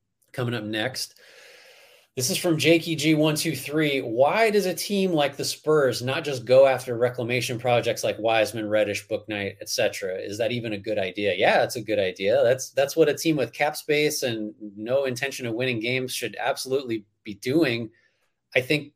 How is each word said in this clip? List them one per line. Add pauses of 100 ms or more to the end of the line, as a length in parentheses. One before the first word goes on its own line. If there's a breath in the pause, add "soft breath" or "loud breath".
(320)
coming
up
next. (1000 loud breath)
This
is
from
Jakey
G
one
two
three.
Why
does
a
team
like
the
Spurs
not
just
go
after
reclamation
projects
like
Wiseman,
Reddish,
Bouknight,
et
cetera?
Is
that
even
a
good
idea?
Yeah,
it's
a
good
idea.
That's,
that's
what
a
team
with
cap
space
and (220)
no
intention
of
winning
games
should
absolutely (200)
be
doing. (640)
I
think